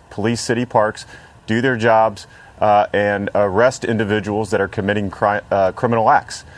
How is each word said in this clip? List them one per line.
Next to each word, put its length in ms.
police 300
city 240
parks, 420
do 120
their 160
jobs, 520
uh, 320
and 420
arrest 500
individuals 680
that 80
are 80
committing 420
cri-, 300
uh, 220
criminal 360
acts. 360